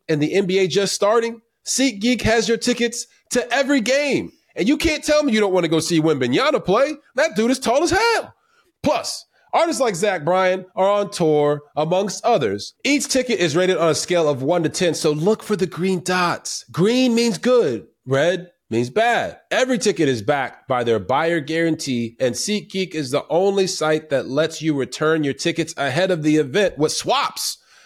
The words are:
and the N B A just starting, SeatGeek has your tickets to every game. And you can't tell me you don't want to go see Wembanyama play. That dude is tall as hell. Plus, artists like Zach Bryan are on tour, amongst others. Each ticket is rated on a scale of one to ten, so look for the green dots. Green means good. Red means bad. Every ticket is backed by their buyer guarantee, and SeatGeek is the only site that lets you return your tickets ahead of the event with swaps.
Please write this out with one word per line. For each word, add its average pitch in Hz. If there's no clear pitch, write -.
and 156
the 156
N 202
B 185
A 190
just 185
starting, 226
SeatGeek 240
has 214
your 226
tickets 233
to 240
every 277
game. 247
And 185
you 302
can't 302
tell 302
me 262
you 220
don't 202
want 180
to 156
go 165
see 160
Wembanyama 160
play. 277
That 277
dude 226
is 262
tall 269
as 311
hell. 427
Plus, -
artists 294
like 233
Zach 180
Bryan 185
are 190
on 202
tour, 147
amongst 180
others. 120
Each 262
ticket 247
is 160
rated 180
on 165
a 151
scale 170
of 131
one 165
to 151
ten, 170
so 151
look 180
for -
the 185
green 185
dots. 180
Green 233
means 233
good. 208
Red 170
means 120
bad. 202
Every 254
ticket 165
is 117
backed 131
by 123
their 113
buyer 151
guarantee, 143
and 123
SeatGeek 190
is 135
the 143
only 196
site 156
that 131
lets 151
you 156
return 156
your 135
tickets 165
ahead 147
of 160
the 151
event 156
with 151
swaps. -